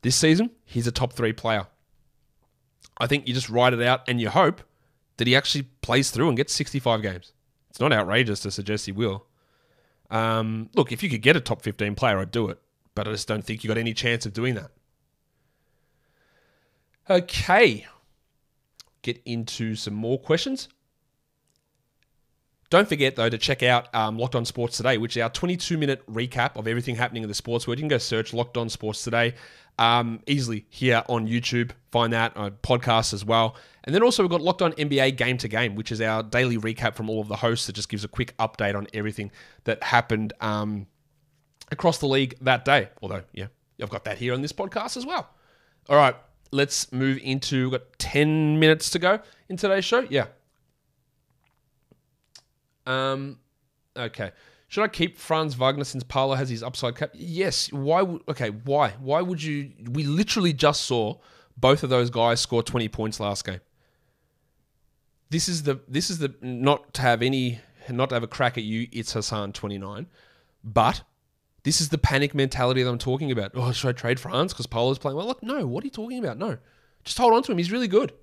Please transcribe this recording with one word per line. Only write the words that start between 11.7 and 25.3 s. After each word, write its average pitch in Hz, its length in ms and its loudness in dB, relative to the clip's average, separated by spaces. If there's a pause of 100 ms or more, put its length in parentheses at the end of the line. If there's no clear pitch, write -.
player, 107 240 2
I'd 95 120 -4
do 117 160 0
it. - 120 -8 (340)
But 104 140 -4
I 107 40 -4
just 104 160 -6
don't 107 160 -2
think 110 200 -8
you 110 40 -6
got 110 120 0
any 113 140 -2
chance 117 320 -2
of 101 80 -8
doing 120 200 -2
that. 92 180 -8 (2500)
Okay. 180 760 4 (1160)
Get 123 240 -6
into 113 500 -4
some 104 200 -8
more 117 240 -2
questions. 262 500 -2 (2000)
Don't 196 180 6
forget, 139 280 2
though, 117 140 2
to 113 80 -2
check 135 240 -2
out, 123 320 2
um, 110 240 0
Locked 123 180 -4
On 117 100 0
Sports - 320 -4
Today, 120 200 2
which 113 200 -2
is 117 60 0
our 117 60 0
twenty-two 175 480 -4